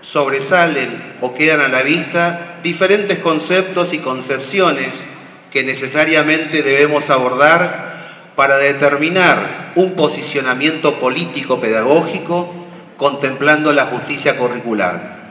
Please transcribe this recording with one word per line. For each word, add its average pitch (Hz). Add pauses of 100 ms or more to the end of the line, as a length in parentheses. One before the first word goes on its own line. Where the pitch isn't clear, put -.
sobresalen 139
o 123
quedan 151
a 139
la 131
vista 170
diferentes 190
conceptos 175
y 160
concepciones 135 (460)
que 135
necesariamente 151
debemos 143
abordar 143
para 139
determinar 143
un 180
posicionamiento 147
político 131
pedagógico 160 (420)
contemplando 143
la 139
justicia -
curricular. 113 (120)